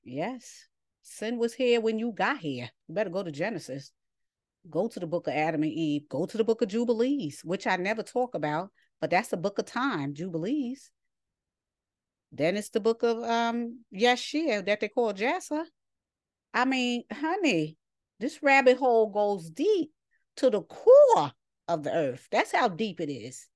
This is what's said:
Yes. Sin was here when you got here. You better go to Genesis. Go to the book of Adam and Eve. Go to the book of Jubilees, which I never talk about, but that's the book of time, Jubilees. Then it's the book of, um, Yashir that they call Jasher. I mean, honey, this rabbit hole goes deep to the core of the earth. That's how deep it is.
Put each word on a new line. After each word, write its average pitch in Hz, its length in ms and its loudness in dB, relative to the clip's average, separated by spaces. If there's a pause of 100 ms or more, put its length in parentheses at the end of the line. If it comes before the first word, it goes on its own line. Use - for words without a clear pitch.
Yes. 170 640 -10 (340)
Sin 233 360 -8
was 233 180 -2
here 240 260 2
when 220 160 -2
you 233 140 -4
got 220 260 -2
here. 131 320 -8 (180)
You 160 80 -12
better 202 140 -2
go 190 140 -6
to 170 80 -8
Genesis. 143 600 -8 (800)
Go 170 180 -2
to 220 120 -10
the 175 80 -8
book 165 200 -4
of 139 60 -4
Adam 156 300 0
and 156 80 0
Eve. 147 360 -2
Go 151 200 -4
to - 100 -10
the 220 60 0
book 226 180 0
of 220 80 0
Jubilees, 233 760 -2
which 180 220 -6
I 190 120 2
never 208 260 -2
talk 247 320 -4
about, 151 360 -4 (300)
but 160 80 -4
that's 185 200 0
the 226 80 -4
book 196 200 -4
of - 80 -4
time, 175 480 -4
Jubilees. 196 800 -6 (1400)
Then 160 240 0
it's 208 140 -6
the 226 100 -2
book 226 220 0
of, 233 220 0
um, 233 680 -2
Yashir 240 720 0
that 208 140 0
they 208 100 -2
call 226 240 0
Jasher. 302 520 -4 (880)
I 240 120 2
mean, 247 460 0
honey, 277 680 0 (420)
this 240 220 -8
rabbit 269 360 6
hole 233 320 4
goes 202 400 -2
deep 339 420 0 (460)
to 262 120 4
the 202 120 0
core 480 720 8 (360)
of 160 160 -2
the 147 100 -2
earth. 135 380 -2
That's 240 200 0
how 302 180 2
deep 190 320 -4
it 147 100 -6
is. 131 440 -12